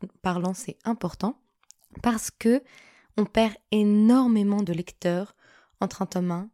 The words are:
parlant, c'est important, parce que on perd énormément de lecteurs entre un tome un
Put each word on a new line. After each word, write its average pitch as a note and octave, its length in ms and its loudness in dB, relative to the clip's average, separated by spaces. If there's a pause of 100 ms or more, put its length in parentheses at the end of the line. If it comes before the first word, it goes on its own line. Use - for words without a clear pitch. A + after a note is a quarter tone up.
(220)
parlant, F3+ 320 -2
c'est - 300 -14
important, A3 560 -6 (640)
parce A#3 300 -2
que B3 320 0 (540)
on G#3 80 2
perd A3 280 0 (180)
énormément G#3+ 920 4
de F3 120 -4
lecteurs F3 600 -4 (460)
entre G3 200 -6
un F#3 40 -2
tome F3+ 260 -4
un F#3 220 -8